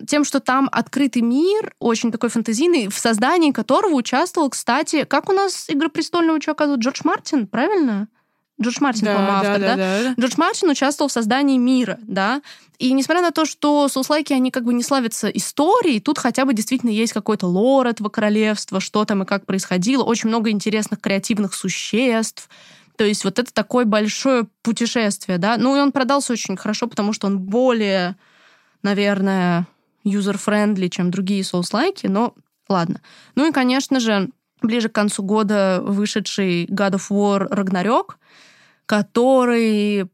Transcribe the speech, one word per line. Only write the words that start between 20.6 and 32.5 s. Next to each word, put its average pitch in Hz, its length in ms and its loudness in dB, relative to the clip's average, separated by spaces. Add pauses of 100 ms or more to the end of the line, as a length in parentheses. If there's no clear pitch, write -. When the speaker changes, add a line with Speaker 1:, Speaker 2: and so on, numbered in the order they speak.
Speaker 1:
креативных 196 540 -2
существ. 220 920 -2 (480)
То 220 80 0
есть 208 200 0
вот 196 140 -2
это 247 140 -4
такое 247 340 0
большое 214 600 0 (160)
путешествие, 220 760 -2
да? 214 180 0
Ну, 254 200 2
и 285 40 4
он 285 120 2
продался 269 400 0
очень 202 240 -4
хорошо, 214 300 -4
потому 214 280 -2
что 202 140 -4
он 196 100 0
более, 196 800 0 (640)
наверное, 196 840 2 (380)
юзер-френдли, 202 840 0
чем 180 220 -2
другие 190 340 -2
соуслайки, 220 640 -2
но 208 260 -2 (340)